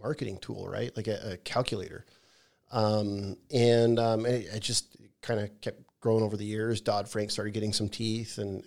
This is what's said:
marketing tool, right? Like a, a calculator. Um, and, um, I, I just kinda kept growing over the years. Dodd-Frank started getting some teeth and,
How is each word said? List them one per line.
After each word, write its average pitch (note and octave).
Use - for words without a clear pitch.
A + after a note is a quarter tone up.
marketing G#2+
tool, G2
right? G#2
Like A2
a, G#2
a F2
calculator. -
Um, G#2
and, A#2
um, A2+
I, A#2+
I A2
just -
kinda G#2
kept -
growing A2+
over G#2
the G#2
years. A2
Dodd-Frank G#2
started G#2
getting G#2+
some G#2
teeth A2+
and, G2+